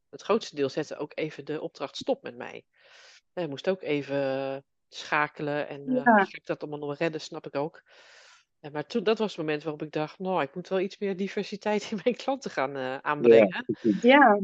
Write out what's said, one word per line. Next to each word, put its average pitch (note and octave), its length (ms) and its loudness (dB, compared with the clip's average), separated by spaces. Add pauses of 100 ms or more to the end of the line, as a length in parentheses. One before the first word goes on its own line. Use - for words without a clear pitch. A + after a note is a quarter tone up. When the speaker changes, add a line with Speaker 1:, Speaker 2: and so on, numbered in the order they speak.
Speaker 1:
het - 120 -18
grootste - 340 -2
deel C#3 140 0
zette - 280 -6
ook D3+ 180 -8
even D3+ 300 -6
de D3+ 160 -6
opdracht - 360 -10
stop - 260 -4
met A#2+ 140 -12
mij. - 260 -14 (720)
Hij F3 140 -4
moest C#3 220 -4
ook F#3+ 120 -2
even C3+ 840 -2 (260)
schakelen D3 800 -2
en, C#3+ 200 -12
eh, C4 80 0
Speaker 2:
Ja. B3 80 0
Speaker 1:
hoe G#3+ 220 8
ga - 100 -12
ik - 100 -18
dat - 160 -6
allemaal D3 260 -8
nog C#3+ 100 -6
redden, D#3 240 -2
snap - 260 -12
ik - 80 -12
ook. C#3+ 280 -4 (760)
Eh, D3 120 -14
maar D3 140 -6
toen, A#3 180 -4
dat G#3+ 140 2
was G#3+ 140 -2
het - 80 -12
moment D3+ 240 -2
waarop D3+ 180 -6
ik D3+ 100 -8
dacht, D3+ 280 -4
"Nou, F#3 220 0
ik - 140 -4
moet F3+ 120 -10
wel F#3+ 120 -2
iets F#3+ 180 -4
meer G3 200 -4
diversiteit G3+ 640 -4
<laughs> - 100 -10
in G#3 120 -4
mijn A#3+ 120 2
klanten C4 360 -6
gaan, C#3 240 -2
eh, C3 220 -6
aanbrengen." D3 500 6
Speaker 3:
Ja, F#3+ 140 -2
precies. - 400 -2
Speaker 2:
Ja. B3 420 8